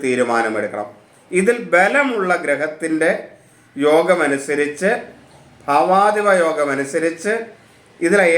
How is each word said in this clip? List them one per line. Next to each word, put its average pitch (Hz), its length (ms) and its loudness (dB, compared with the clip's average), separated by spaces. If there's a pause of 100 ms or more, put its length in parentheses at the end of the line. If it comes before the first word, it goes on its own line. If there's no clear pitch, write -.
തീരുമാനമെടുക്കണം. 113 880 -2 (420)
ഇതിൽ 196 260 2 (160)
ബലമുള്ള 214 580 2 (140)
ഗ്രഹത്തിൻ്റെ 156 680 -2 (760)
യോഗമനുസരിച്ച്, 151 1040 0 (760)
ഭാവാധിപ 196 600 2 (160)
യോഗമനുസരിച്ച് 156 920 -2 (720)
ഇതിൽ 196 140 4 (180)